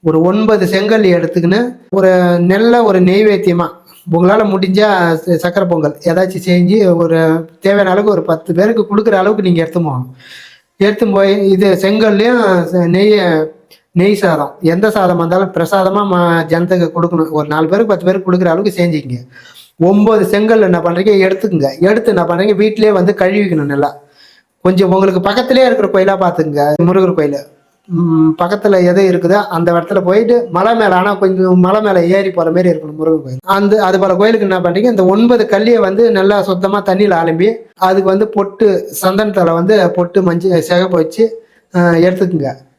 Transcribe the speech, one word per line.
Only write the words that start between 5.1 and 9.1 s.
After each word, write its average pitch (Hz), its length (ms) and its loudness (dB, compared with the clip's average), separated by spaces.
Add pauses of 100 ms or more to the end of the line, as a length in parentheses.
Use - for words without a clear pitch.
ச-, 170 160 0
சக்கரை 180 260 -2
பொங்கல் 156 320 -2
ஏதாச்சும் 185 460 -2
செஞ்சு 180 500 2
ஒரு 165 480 0 (160)
தேவையான 196 300 0
அளவுக்கு 208 220 0
ஒரு 170 100 -2
பத்து 160 320 -4
பேருக்கு 214 360 0
கொடுக்குற 214 220 0